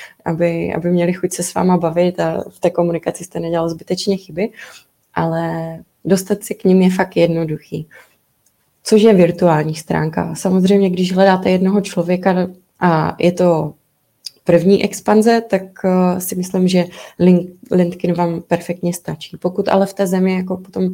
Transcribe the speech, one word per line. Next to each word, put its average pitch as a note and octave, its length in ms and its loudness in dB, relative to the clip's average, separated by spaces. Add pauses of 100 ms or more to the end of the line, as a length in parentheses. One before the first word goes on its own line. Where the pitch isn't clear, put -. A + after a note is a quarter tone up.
(240)
aby, E3+ 500 -2
aby F3 160 -2
měli F3 220 2
chuť F3+ 200 -6
se - 100 -8
s - 120 -8
váma F3+ 220 2
bavit F3 440 0
a E3 280 -2
v - 120 -20
té F3 100 0
komunikaci E3+ 540 -2
jste - 160 -10
nedělal E3 280 -2
zbytečně F#3 480 -4
chyby, F#3 340 -6 (640)
ale E3 640 -4 (260)
dostat F#3+ 400 -8
se - 100 -12
k - 100 -18
nim F#3 180 2
je F#3 80 4
fakt F#3 260 -4
jednoduchý. E3 720 -4 (960)
Což G#3+ 200 4
je A3 120 8
virtuální E3 600 2
stránka. D#3+ 600 -4
Samozřejmě, F#3 560 2
když F3+ 220 -2
hledáte F#3+ 380 2
jednoho F#3 300 2
člověka F3+ 680 -2 (320)
a D#3+ 380 0
je F3 140 2
to E3 420 0 (720)
první F#3 400 4
expanze, G#3+ 560 2
tak, G3 220 -2 (220)
eh, F#3 360 2
si F#3 160 -8
myslím, F#3 320 0
že F3+ 160 2 (340)
link-, F3+ 320 4 (200)
LinkedIn F3 460 0
vám E3+ 260 -2
perfektně F3 520 -4
stačí. - 420 -12
Pokud F#3 320 -4
ale F#3+ 180 2
v G3 80 -12
té G3+ 120 -2
zemi F#3 280 0
jako F#3 220 -4
potom F#3 380 -6